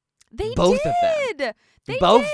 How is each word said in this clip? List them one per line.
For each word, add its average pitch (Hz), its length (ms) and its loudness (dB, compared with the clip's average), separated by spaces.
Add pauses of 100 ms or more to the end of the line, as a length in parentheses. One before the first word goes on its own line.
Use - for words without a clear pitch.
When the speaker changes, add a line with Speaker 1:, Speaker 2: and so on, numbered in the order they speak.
(340)
Speaker 1:
They 427 220 -8
Speaker 2:
Both 523 300 2
of 679 160 -2
them. 587 360 -2
Speaker 1:
did. 254 180 -8 (300)
They 480 140 -8
Speaker 2:
Both 208 340 4